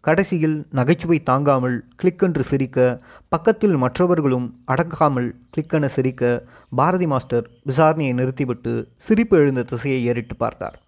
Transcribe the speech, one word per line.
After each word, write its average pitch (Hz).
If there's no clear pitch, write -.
கடைசியில் 160
நகைச்சுவை 156
தாங்காமல் 131
கிளிக்கென்று 180
சிரிக்க, 131
பக்கத்தில் 208
மற்றவர்களும் 135
அடக்காமல் 143
கிளிக்கென 156
சிரிக்க, 127
பாரதி 175
மாஸ்டர் 123
விசாரணையை 151
நிறுத்திவிட்டு 123
சிரிப்பு 220
எழுந்த 135
திசையை 131
ஏறிட்டு 120
பார்த்தார். -